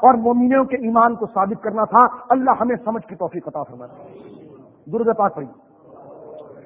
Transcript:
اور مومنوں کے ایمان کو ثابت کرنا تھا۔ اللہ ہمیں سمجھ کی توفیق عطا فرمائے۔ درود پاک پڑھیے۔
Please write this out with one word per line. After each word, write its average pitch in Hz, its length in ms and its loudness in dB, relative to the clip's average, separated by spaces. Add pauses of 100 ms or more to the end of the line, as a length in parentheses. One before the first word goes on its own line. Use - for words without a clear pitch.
اور 247 200 4
مومنوں 247 380 2
کے 262 200 -4
ایمان 233 300 2
کو - 180 -8
ثابت 196 300 -2
کرنا 214 320 -2
تھا۔ 240 100 8 (300)
اللہ 254 260 2
ہمیں 240 140 0 (100)
سمجھ 220 220 -6
کی 185 80 -14
توفیق 170 320 -8
عطا 147 160 -8
فرمائے۔ 123 520 -20 (760)
درود 226 160 -2 (100)
پاک 202 180 0
پڑھیے۔ 139 160 -12 (1160)